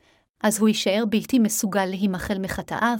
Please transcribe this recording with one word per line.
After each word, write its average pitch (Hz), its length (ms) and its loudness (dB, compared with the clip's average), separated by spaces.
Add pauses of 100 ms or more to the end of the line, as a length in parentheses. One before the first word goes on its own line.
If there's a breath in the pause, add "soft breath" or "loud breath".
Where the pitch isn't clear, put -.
(440)
אז 208 160 2
הוא 214 80 4
יישאר 214 420 2
בלתי 220 300 2
מסוגל 202 460 0
להימחל 190 540 -2
מחטאיו 190 600 -2